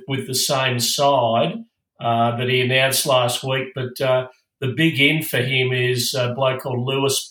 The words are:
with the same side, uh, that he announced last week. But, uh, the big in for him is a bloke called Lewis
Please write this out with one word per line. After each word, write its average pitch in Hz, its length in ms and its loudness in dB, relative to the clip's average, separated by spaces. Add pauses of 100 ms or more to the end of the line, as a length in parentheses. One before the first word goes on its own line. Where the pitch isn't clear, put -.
with 135 200 -4
the 131 80 -4
same 131 440 0
side, 123 760 2 (440)
uh, 117 380 0
that 127 120 -2
he 127 120 2
announced 131 440 2
last 127 380 2
week. 131 320 -4
But, 127 260 -6
uh, 127 260 2 (320)
the 120 160 -2
big 160 240 2
in 156 220 4
for 147 160 -4
him 127 360 0
is 123 400 0
a 123 200 -2
bloke 127 280 0
called 123 240 -4
Lewis 135 460 0